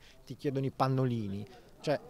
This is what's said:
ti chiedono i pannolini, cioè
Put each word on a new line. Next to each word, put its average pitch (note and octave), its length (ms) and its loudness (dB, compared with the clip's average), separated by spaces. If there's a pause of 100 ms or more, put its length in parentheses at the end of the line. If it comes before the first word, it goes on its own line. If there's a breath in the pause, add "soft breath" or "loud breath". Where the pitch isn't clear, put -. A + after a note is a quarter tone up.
(240 loud breath)
ti B2+ 120 -12
chiedono C3+ 280 0
i C3+ 60 0
pannolini, A#2+ 760 2 (340 loud breath)
cioè C#3+ 180 2 (120)